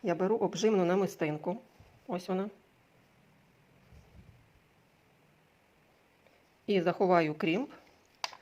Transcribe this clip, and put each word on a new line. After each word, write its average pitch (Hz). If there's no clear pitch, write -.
я 175
беру 190
обжимну 202
намистинку, 175
ось 180
вона, 196
і 202
заховаю 175
крімп 190